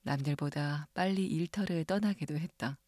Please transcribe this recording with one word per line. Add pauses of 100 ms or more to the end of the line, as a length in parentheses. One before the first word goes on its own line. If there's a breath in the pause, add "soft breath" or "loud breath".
남들보다
빨리
일터를
떠나기도
했다. (100)